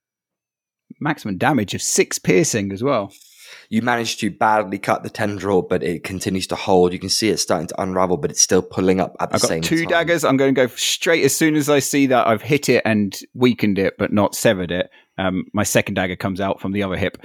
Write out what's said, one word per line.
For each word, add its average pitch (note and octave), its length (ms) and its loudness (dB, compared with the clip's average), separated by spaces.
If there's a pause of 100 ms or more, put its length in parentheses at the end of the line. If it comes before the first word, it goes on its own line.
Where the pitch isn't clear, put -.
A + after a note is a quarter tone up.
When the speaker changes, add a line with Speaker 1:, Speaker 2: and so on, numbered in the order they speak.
(1000)
Speaker 1:
Maximum B2 380 -6
damage A#2 360 0
of F#2+ 60 -6
six - 380 -2
piercing A#2+ 520 0
as G2 120 -6
well. A#2+ 300 -2 (580)
Speaker 2:
You A2 120 0
manage A#2 360 -2
to G#2 120 -2
badly G#2+ 480 2
cut - 240 -2
the G#2+ 80 -12
tendril, G2+ 520 0
but F2 200 -2
it D#2 220 -4
continues F#2+ 440 -4
to F2 80 -4
hold. F#2 360 4
You F2+ 60 -8
can F#2 100 -8
see G#2 220 0
it E2+ 80 0
starting E2+ 300 -2
to - 140 -8
unravel, F#2 360 0
but D2+ 120 -4
it's - 120 -4
still F#2 200 4
pulling F#2 380 0
up - 200 -2
at F2+ 100 -4
the - 60 0
Speaker 1:
I've - 60 2
got A#2+ 60 0
Speaker 2:
same E2 140 -2
Speaker 1:
two D#3+ 220 0
Speaker 2:
time. - 40 -6
Speaker 1:
daggers. E3+ 360 0
I'm C3+ 120 4
gonna C3+ 160 4
go B2+ 140 4
straight - 580 0
as C3+ 100 2
soon D#3 220 2
as C#3+ 140 0
I D3 80 6
see C#3 300 2
that B2+ 180 4
I've A2 160 2
hit C#3 260 0
it B2 160 2
and G#2 340 0 (140)
weakened A2 460 2
it, F#2+ 200 0
but G2+ 140 0
not G2+ 220 2
severed F#2 360 0
it. F2+ 200 -4 (260)
Um, F#2 360 -2
my G#2 100 0
second G#2 320 0
dagger F#2 220 -2
comes F#2+ 240 -6
out G2 200 -4
from F#2+ 120 -6
the G2+ 100 -2
other F#2 140 -2
hip, F#2 280 -4